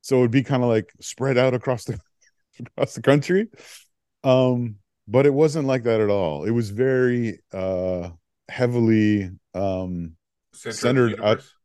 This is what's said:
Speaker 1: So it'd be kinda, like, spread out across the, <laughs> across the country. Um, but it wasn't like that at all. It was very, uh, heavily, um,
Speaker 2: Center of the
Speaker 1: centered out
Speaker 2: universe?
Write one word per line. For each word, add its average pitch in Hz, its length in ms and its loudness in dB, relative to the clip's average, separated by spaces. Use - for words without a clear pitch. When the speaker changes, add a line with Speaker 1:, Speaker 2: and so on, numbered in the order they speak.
Speaker 1:
So 131 160 2
it'd 123 120 4
be 131 120 2
kinda, 123 240 0
like, 110 340 0
spread 131 380 -4
out 127 160 2
across 123 300 -4
the, 92 140 -8
<laughs> - 280 -20
across - 340 -6
the 117 80 -12
country. 175 460 2
Um, 127 520 2
but 131 180 4
it 143 80 4
wasn't 147 320 0
like 131 180 -2
that 113 160 2
at 104 100 2
all. 80 340 -2
It 107 80 -2
was 117 180 -2
very, 123 720 0
uh, 92 580 -4
heavily, 110 840 0
um, 90 640 -6
Speaker 2:
Center 117 400 -4
of 127 100 4
the 120 40 4
Speaker 1:
centered 107 160 -4
out 110 180 0
Speaker 2:
universe? - 140 -20